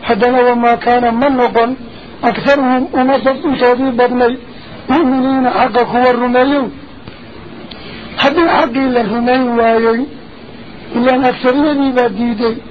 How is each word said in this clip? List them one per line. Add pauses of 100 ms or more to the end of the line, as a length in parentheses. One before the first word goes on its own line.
Haddana
وما
كان (160)
ma
noqon (540)
أكثرهم (160)
ummadda (160)
intoodii
badnay (540)
مؤمنين (120)
xaqa
kuwa
rumeeyow. (1600)
Haddii (100)
xaqii
la
rumayn (100)
waayey, (960)
ilaan
aksariyadii
baa (100)
diiday (140)